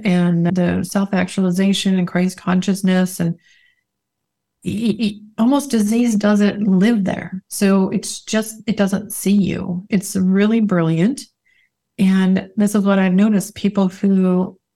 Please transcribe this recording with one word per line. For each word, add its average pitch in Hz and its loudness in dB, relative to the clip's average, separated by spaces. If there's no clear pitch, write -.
and 175 2
the 180 0
self-actualization 190 0
and 180 0
Christ 180 -2
consciousness, 185 0
and 170 -2
y-, 208 -2
y-, 214 -4
almost 277 0
disease 226 0
doesn't 202 2
live 196 2
there. - -6
So 196 2
it's - -6
just, 220 -6
it 214 -2
doesn't 196 -2
see - -2
you. 185 -2
It's 196 -2
really 196 2
brilliant. 180 0
And 190 2
this 208 0
is 202 0
what 196 2
I've 185 2
noticed. 202 2
People 202 0
who 185 0